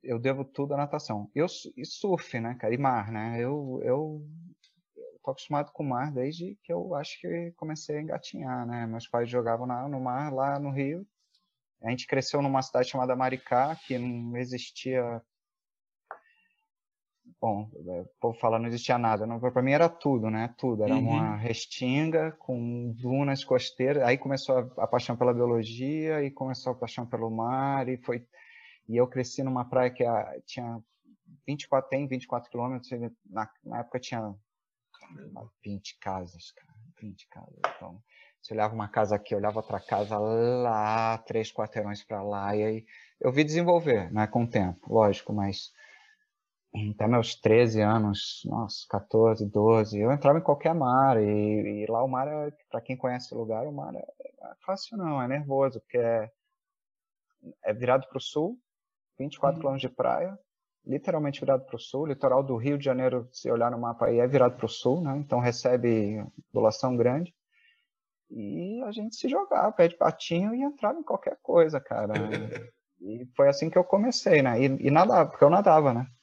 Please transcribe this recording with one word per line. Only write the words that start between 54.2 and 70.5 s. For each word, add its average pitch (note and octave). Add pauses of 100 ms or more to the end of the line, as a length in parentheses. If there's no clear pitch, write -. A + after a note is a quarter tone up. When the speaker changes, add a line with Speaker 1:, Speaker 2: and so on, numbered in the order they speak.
Speaker 1:
fácil G3
não, D#3
é B2
nervoso, C3+
porque -
é, A#2 (1300)
é G#2+
virado B2
pro B2+
sul, F#3 (600)
vinte C#3+
e -
quatro C#3
Speaker 2:
Uhum. D#3+
Speaker 1:
quilômetros C3+
de -
praia, F3+ (460)
literalmente D3
virado C3+
pro -
sul, C#3+
litoral C3+
do C3
Rio C#3+
de C#3
Janeiro, B2+
se -
olhar A#2
no A#2+
mapa A#2
aí, A#2
é B2
virado B2+
pro A2+
sul, C3+
né? C#3
Então C#3
recebe A#2 (300)
população A2
grande, B2+ (960)
e G#3
a G#3+
gente A3
se -
jogava, C4+
pé E3+
de E3+
patinho, F3